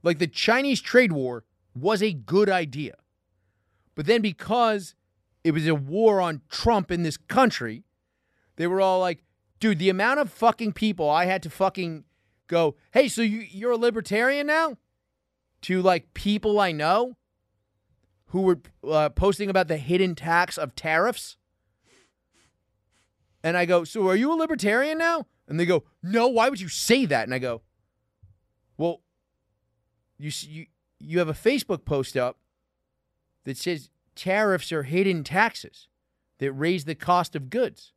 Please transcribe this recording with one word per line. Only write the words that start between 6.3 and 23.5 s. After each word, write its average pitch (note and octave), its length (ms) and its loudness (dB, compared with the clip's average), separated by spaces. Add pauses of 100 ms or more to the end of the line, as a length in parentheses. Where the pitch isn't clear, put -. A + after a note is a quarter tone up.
Trump A3 400 0
in F3 120 -2
this D#3 140 -4
country, D#3 680 0 (720)
they E3 100 -4
were F#3+ 160 0
all F#3 180 2
like, F3+ 240 -4 (340)
Dude, G#3+ 200 2
the F3+ 100 2
amount A3 320 2
of A#3+ 100 -2
fucking A3+ 440 0
people E3+ 340 -2
I D#3+ 160 2
had F#3 200 -2
to D#3+ 60 -10
fucking F3+ 540 -4 (420)
go, E3 300 0 (160)
"Hey, C4 160 4
so A#3 140 -4
you, A3 180 -2
you're G#3 320 -6
a A#3 40 0
libertarian A#3+ 680 -2
now?" D#4 300 -2 (840)
to, F#3 200 -2
like, F3+ 320 2
people G#3 460 0
I F#3 120 2
know F#3+ 440 0 (1120)
who F#3 160 -4
were, F3+ 180 2 (280)
uh, D3+ 200 4
posting G3 400 0
about F#3 200 0
the D#3 100 -2
hidden F3 360 0
tax E3 440 0
of D3 160 -6
tariffs. E3 640 -2 (2000)
And E3 140 -2